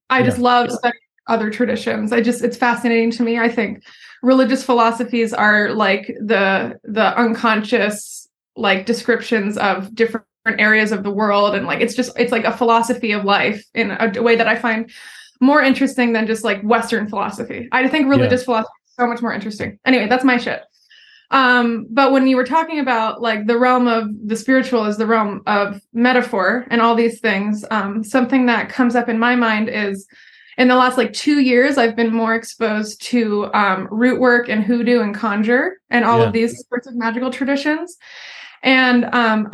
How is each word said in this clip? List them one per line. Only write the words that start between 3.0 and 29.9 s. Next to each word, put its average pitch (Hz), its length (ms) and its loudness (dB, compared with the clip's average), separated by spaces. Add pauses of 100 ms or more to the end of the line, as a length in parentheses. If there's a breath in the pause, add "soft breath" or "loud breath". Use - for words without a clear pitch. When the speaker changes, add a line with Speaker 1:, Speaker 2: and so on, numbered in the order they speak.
Speaker 1:
to 233 100 -4
me. 233 160 0
I 233 100 2
think 220 340 -4 (400 loud breath)
religious 262 420 2
philosophies 233 680 0
are, 208 400 2
like, 208 340 0 (140)
the, 196 640 0
the 214 340 0
unconscious, 220 1080 -2 (280)
like, 190 300 0
descriptions 220 720 -2
of 196 360 -2
different 226 320 -2 (200)
areas 214 460 2
of 196 120 -4
the 202 80 -4
world. 202 420 2
And, - 120 -4
like, 160 140 -4
it's 226 140 0
just, 247 240 -4
it's, 240 140 0
like, 226 120 0
a 220 120 -2
philosophy 233 560 0
of 202 120 -4
life 202 400 0 (100)
in 220 180 -2
a 220 180 -2
d-, 240 100 -6
way 233 160 2
that 220 120 0
I 226 80 2
find 233 340 -4 (500 loud breath)
more 285 220 4
interesting 262 500 0
than 220 140 -2
just, 220 180 -4
like, 202 180 -2
Western 214 460 0
philosophy. 208 640 -8
I 254 160 2
think 302 180 0
Speaker 2:
Yeah. 269 40 0
Speaker 1:
religious 247 340 2
philosophy 226 280 -4 (140)
is - 120 -20
so 240 80 2
much 233 160 -6
more 226 100 -4
interesting. 214 520 -8
Anyway, 247 240 2
that's 254 160 2
my 254 140 4
shit. 202 240 -6 (680 soft breath)
Um, 247 580 2
but 262 200 4
when 262 160 4
you 262 100 4
were 254 80 2
talking 320 360 -2
about, 226 420 -2
like, 214 240 -2
the 233 100 2
realm 254 300 4
of 226 220 0 (180)
the 214 80 -4
spiritual 247 520 0
is 208 100 -2
the 214 100 -2
realm 208 400 0
of 202 340 -2 (140)
metaphor 240 760 0
and 226 100 2
all 233 160 4
these 226 240 0
things, 208 500 -2
um, 208 320 -4
something 247 440 0
that 233 220 0
comes 240 280 0
up 240 120 0
in 220 80 -2
my 240 200 2
mind 220 320 0
is 202 400 -6 (500 soft breath)